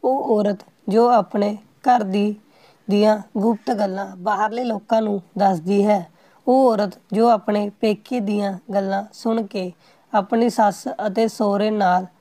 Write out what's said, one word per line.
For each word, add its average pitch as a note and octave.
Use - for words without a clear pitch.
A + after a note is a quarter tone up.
ਉਹ C4
ਔਰਤ G#3
ਜੋ A3+
ਆਪਣੇ G#3
ਘਰ B3
ਦੀ, G3+
ਦੀਆਂ G#3+
ਗੁਪਤ G#3+
ਗੱਲਾਂ G3
ਬਾਹਰਲੇ G#3+
ਲੋਕਾਂ A3+
ਨੂੰ G#3
ਦੱਸਦੀ G3
ਹੈ। G3+
ਉਹ C4
ਔਰਤ G3+
ਜੋ A3
ਆਪਣੇ G#3
ਪੇਕੇ A3
ਦੀਆਂ G3+
ਗੱਲਾਂ G3
ਸੁਣ A3+
ਕੇ F#3
ਆਪਣੀ A3+
ਸੱਸ G#3
ਅਤੇ A3
ਸਹੁਰੇ G#3
ਨਾਲ F#3